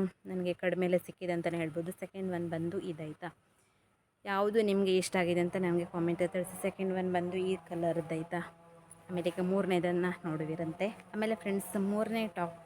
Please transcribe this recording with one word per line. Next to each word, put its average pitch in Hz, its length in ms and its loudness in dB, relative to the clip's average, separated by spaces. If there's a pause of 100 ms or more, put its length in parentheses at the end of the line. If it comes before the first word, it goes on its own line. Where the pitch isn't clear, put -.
(260)
ನನಗೆ 180 280 -2
ಕಡಿಮೆಲೆ 180 440 0
ಸಿಕ್ಕಿದೆ 175 360 -6
ಅಂತಲೇ 170 240 0
ಹೇಳ್ಬೋದು. 165 340 -4
ಸೆಕೆಂಡ್ 190 400 -6
ಒನ್ 170 180 -2
ಬಂದು 170 300 -4
ಇದಾಯ್ತಾ? 160 500 -8 (960)
ಯಾವುದು 202 360 4
ನಿಮಗೆ 196 360 6
ಇಷ್ಟ 180 180 2
ಆಗಿದೆ 175 240 4
ಅಂತ 175 160 2
ನನಗೆ 175 300 2
ಕಾಮೆಂಟಲ್ಲಿ 170 480 0
ತಿಳಿಸಿ. 180 280 -4
ಸೆಕೆಂಡ್ 190 320 -2
ಒನ್ 185 200 0
ಬಂದು 180 240 0
ಈ 185 180 0
ಕಲರ್ದು, 170 600 -2
ಆಯಿತಾ? 165 260 -4 (680)
ಆಮೇಲೆ 175 200 0
ಈಗ 185 140 0
ಮೂರನೇದನ್ನು 180 640 2 (160)
ನೋಡುವಿರಂತೆ. 160 640 -2 (260)
ಆಮೇಲೆ 214 220 0
ಫ್ರೆಂಡ್ಸ್, 196 400 -2
ಮೂರನೇ 214 520 0
ಟಾಪ್ 170 380 -4